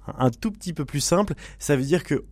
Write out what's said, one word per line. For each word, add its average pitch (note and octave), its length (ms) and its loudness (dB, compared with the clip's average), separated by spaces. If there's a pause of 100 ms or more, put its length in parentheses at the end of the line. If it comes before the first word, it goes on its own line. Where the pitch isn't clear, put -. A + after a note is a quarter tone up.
un, - 180 0
un B2+ 40 6
tout G#3 220 -4
petit F3+ 220 -8
peu D3+ 100 -4
plus C#3 160 -4
simples, F3+ 340 2 (240)
ça C#3+ 200 2
veut B2+ 60 2
dire D#3 200 2
que - 280 0